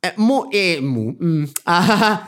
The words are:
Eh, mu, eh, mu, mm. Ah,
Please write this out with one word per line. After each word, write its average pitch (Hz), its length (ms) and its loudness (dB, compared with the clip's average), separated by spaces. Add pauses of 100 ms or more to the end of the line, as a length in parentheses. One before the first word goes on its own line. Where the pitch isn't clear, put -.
Eh, 185 140 -4
mu, 240 360 2
eh, 185 280 0
mu, 123 320 -2
mm. 160 320 -2 (200)
Ah, 196 640 2